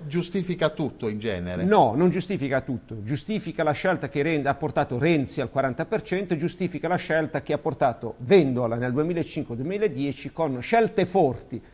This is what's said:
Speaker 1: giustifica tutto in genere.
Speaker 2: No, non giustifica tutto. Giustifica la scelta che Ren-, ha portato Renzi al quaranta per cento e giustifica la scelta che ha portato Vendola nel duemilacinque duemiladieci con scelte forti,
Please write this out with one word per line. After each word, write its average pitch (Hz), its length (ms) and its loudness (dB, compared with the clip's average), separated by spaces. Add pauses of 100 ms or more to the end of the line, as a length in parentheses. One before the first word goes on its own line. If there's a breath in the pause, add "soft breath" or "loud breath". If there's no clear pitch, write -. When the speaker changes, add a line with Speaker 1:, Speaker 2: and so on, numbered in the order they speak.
Speaker 1:
giustifica 170 640 0
tutto 123 380 -4
in 107 100 -2
genere. 90 460 -2
Speaker 2:
No, 175 320 4
non 175 140 6
giustifica 135 500 -2
tutto. 117 420 -8
Giustifica 151 640 -4
la 151 80 2
scelta 165 360 0
che 147 140 0
Ren-, 147 240 0
ha 139 80 2
portato 147 440 -2
Renzi 147 420 2
al 120 100 -4
quaranta 135 360 -2
per 214 160 -2
cento 185 320 -2
e - 20 2
giustifica 170 500 -4
la 170 80 0
scelta 156 480 0
che - 100 -4
ha 147 60 0
portato 131 600 0
Vendola 123 580 4
nel 123 160 -2
duemilacinque 156 640 -2
duemiladieci 143 760 -4
con 143 280 -2
scelte 220 440 4
forti, 143 560 2 (140 soft breath)